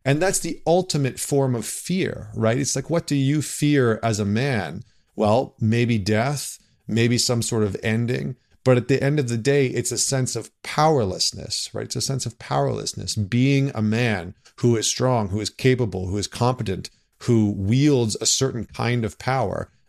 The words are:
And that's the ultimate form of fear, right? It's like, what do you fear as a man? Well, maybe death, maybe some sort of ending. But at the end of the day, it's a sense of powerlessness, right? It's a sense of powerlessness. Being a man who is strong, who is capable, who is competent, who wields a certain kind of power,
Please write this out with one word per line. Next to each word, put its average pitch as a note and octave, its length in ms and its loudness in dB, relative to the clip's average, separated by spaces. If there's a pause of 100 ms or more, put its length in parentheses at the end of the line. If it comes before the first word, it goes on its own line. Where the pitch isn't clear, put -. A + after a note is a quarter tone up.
And D3 180 2
that's F#3+ 180 0
the - 260 -8
ultimate E3 540 0
form C3+ 360 0
of G#2+ 100 -4
fear, - 680 -4
right? A2+ 240 2
It's C#3+ 180 -2
like, C3+ 140 -6
what E3+ 160 0
do D3 100 -2
you C#3 260 2
fear B2+ 600 2
as A2+ 180 0
a G#2+ 60 0
man? G#2 580 -2 (320)
Well, A2 440 2
maybe A#2 400 2
death, A2 580 -2 (300)
maybe A#2 300 2
some A#2 240 0
sort A2 220 0
of G2 200 -2
ending. A#2+ 520 -2 (280)
But B2+ 140 6
at A2+ 100 -2
the C3+ 140 2
end D3 180 2
of B2+ 80 0
the A#2 100 -2
day, C#3 300 2
it's A#2+ 240 -2
a A#2 60 -6
sense C3 380 -2
of A2+ 140 -10 (140)
powerlessness, A#2 1120 0
right? A2 120 -6
It's - 100 -8
a A2+ 60 -4
sense C3+ 240 -4
of A2+ 140 -10
powerlessness. A#2+ 760 -4
Being C3+ 600 2
a A2 60 -2
man G#2+ 520 0 (240)
who A#2+ 180 4
is G#2+ 120 0
strong, B2 420 0
who G#2 100 -2
is G#2 100 -4
capable, A2 580 0
who G2 100 -2
is G2 100 -4
competent, A#2 600 -2 (300)
who A2 320 2
wields A#2 680 2
a A2+ 60 -4
certain B2 400 0
kind A#2+ 400 -2
of - 140 -6
power, B2 520 -2 (180)